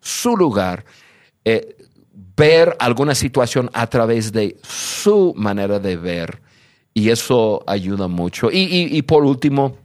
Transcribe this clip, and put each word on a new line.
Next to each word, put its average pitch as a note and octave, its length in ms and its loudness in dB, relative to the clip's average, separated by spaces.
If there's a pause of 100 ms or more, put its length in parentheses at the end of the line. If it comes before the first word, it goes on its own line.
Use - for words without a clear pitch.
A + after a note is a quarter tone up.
su - 360 -2
lugar, G2+ 480 0 (600)
eh, - 320 -2 (600)
ver E3 440 6
alguna B2 340 0
situación B2 600 -2
a A#2 140 -2
través A2+ 440 0
de G#2+ 300 -2
su - 760 0
manera G2+ 420 -2
de F#2+ 180 -4
ver, E2+ 440 -8 (540)
y A2 160 2
eso A2+ 560 2
ayuda G2 420 -4
mucho. F2 420 -2
Y, F3 120 0
y, F3+ 340 -2
y D3+ 60 0
por D3+ 220 4
último C#3 600 0